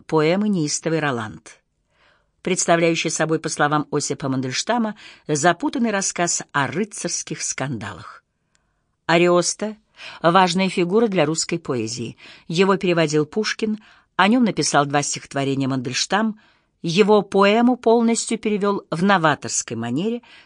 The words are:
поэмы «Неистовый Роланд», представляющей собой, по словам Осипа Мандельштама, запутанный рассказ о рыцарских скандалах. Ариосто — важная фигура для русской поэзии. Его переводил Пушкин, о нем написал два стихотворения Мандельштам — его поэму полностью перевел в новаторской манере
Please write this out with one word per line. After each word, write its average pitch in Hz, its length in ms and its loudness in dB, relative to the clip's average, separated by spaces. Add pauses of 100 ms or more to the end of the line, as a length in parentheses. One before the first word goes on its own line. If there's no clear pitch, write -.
поэмы 170 440 2
«Неистовый 160 480 -2
Роланд», 120 640 -6 (800)
представляющей 170 640 0
собой, 160 300 0
по 160 100 -8
словам 147 420 0
Осипа 143 380 -4
Мандельштама, 165 680 -2 (320)
запутанный 175 640 0
рассказ 185 520 -4 (100)
о 139 140 0
рыцарских 165 760 -6
скандалах. 104 840 -10 (840)
Ариосто — 175 720 2 (440)
важная 185 460 4
фигура 190 380 2
для 185 180 0
русской 160 320 -2
поэзии. 120 640 -6 (280)
Его 190 300 2
переводил 160 480 0
Пушкин, 214 580 -4 (340)
о 190 120 4
нем 247 160 4
написал 151 400 2
два 143 160 0
стихотворения 139 680 -4
Мандельштам — 135 720 -2 (460)
его 196 380 4
поэму 208 540 4
полностью 233 640 2
перевел 202 520 -2
в 165 140 -2
новаторской 160 720 0
манере 156 440 -4 (240)